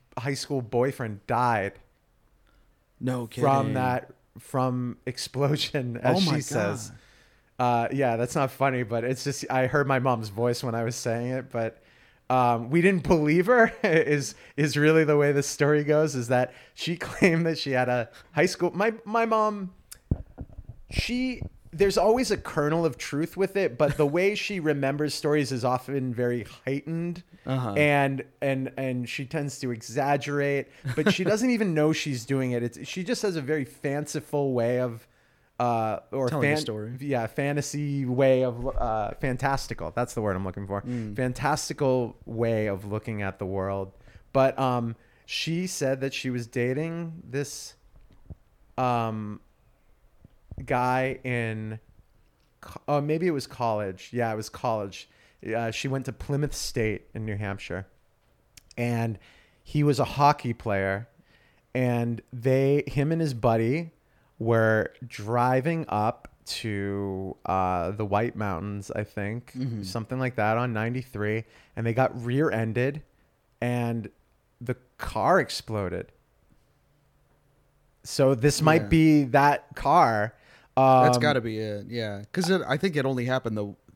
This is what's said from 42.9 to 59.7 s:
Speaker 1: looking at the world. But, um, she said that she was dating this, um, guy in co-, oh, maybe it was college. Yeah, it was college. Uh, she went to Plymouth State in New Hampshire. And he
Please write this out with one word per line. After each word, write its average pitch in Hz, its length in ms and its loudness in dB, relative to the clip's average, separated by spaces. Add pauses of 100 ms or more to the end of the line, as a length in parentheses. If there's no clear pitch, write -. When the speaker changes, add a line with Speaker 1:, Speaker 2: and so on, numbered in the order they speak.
Speaker 1:
looking 107 300 -6
at 98 180 -6
the 104 60 -6
world. 98 480 -4 (400)
But, 135 260 4
um, 120 360 0 (300)
she 170 400 -4
said 135 360 -2
that 135 120 -4
she - 160 -6
was 123 180 -4
dating 165 840 -4
this, - 460 -8 (1040)
um, 113 600 -2 (1200)
guy 127 600 0
in 110 560 -4 (840)
co-, - 260 -18
oh, 143 140 2
maybe 160 260 0
it 175 40 4
was 139 160 -4
college. 107 640 -4
Yeah, 117 200 0
it 110 40 -4
was 107 140 -8
college. 107 600 -4 (460)
Uh, 113 160 -2
she - 160 -6
went 131 180 -4
to 131 80 -6
Plymouth 143 420 -4
State 110 480 -2 (100)
in 110 120 -6
New 107 120 -4
Hampshire. 98 500 -6 (920)
And 117 400 -2 (460)
he 147 200 0